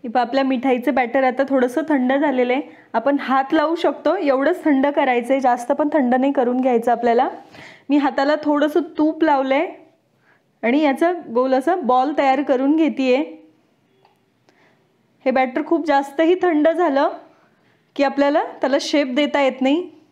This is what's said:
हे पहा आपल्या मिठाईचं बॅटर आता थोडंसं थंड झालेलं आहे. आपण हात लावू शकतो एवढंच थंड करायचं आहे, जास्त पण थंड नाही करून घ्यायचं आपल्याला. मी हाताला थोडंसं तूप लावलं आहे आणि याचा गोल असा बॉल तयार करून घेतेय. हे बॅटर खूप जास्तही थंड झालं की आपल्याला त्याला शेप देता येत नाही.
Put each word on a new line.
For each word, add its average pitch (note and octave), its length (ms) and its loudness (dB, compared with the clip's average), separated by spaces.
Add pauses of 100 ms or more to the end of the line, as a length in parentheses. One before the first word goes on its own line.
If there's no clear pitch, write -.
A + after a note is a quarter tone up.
हे C4+ 40 -10
पहा A#3+ 140 -2
आपल्या B3+ 220 0
मिठाईचं C4 500 0
बॅटर B3+ 300 0
आता B3+ 240 0
थोडंसं C4 400 0
थंड C4 240 0
झालेलं C4 400 0
आहे. C4+ 100 -2 (320)
आपण C4 260 0
हात C4 340 -2
लावू D#4 220 2
शकतो D#4 400 -2
एवढंच C#4+ 480 0
थंड C#4 220 2
करायचं C4 460 0
आहे, C4+ 80 2
जास्त A#3+ 320 0
पण D4 200 0
थंड B3+ 220 2
नाही C4 180 2
करून B3+ 280 0
घ्यायचं B3 320 0
आपल्याला. A#3 360 0 (640)
मी C#4 60 4
हाताला C#4 460 0
थोडंसं D4+ 400 0 (160)
तूप D#4+ 260 0
लावलं C4+ 300 2
आहे D#4 120 0 (960)
आणि A#3+ 180 2
याचा D#4 320 2 (160)
गोल B3+ 260 0
असा C#4 220 0
बॉल C4 420 0
तयार C#4 240 2
करून C#4 340 2
घेतेय. C4+ 460 0 (2000)
हे C4+ 60 0
बॅटर C4 360 -2
खूप E4+ 200 -2
जास्तही D4 560 2
थंड D#4+ 260 2
झालं D#4+ 500 0 (800)
की C#4 80 0
आपल्याला C#4 480 0
त्याला C4+ 280 -2
शेप C#4+ 340 0
देता C#4+ 280 0
येत C4 180 -2
नाही. D4+ 280 0 (240)